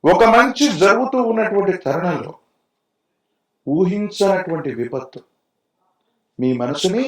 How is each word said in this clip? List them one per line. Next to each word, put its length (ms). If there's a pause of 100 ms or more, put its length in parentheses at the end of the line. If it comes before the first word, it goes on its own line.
ఒక 200 (120)
మంచి 300 (160)
జరుగుతూ 380 (120)
ఉన్నటువంటి 420 (120)
తరుణంలో 480 (1400)
ఊహించనటువంటి 920 (100)
విపత్తు 400 (1200)
మీ 80 (120)
మనసుని 460